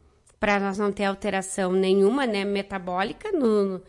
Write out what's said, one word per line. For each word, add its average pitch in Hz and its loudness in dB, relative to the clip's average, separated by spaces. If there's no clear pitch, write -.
pra 202 2
nós 196 -4
não 208 0
ter 202 -2
alteração 196 -2
nenhuma, 196 4
né, 202 -2
metabólica, 196 -4
no, 208 2